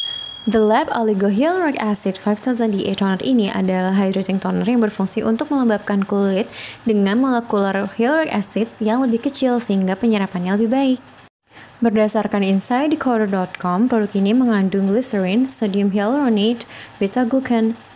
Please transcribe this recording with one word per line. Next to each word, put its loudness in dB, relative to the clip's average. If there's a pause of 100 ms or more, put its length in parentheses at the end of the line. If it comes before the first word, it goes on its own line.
(440)
The 0
Lab 2
Oligo 0
Hyaluronic 0
Acid -2
five 0
thousand -2
D -2
A -4
toner 0
ini 2
adalah 0
hydrating 0
toner -2
yang 2
berfungsi -2
untuk -2
melembabkan 0
kulit 0 (320)
dengan 2
molekular 0
hyaluronic 2
acid -2 (160)
yang 2
lebih 0
kecil 0
sehingga 0
penyerapannya 0
lebih 2
baik. 2 (800)
Berdasarkan 2
insight 2
di 0
quarter 0
dot -2
com, 0
produk 0
ini 2
mengandung 2
glycerin, 0
sodium 0
hyaluronate, 0 (320)
beta 0
glucan, 0 (160)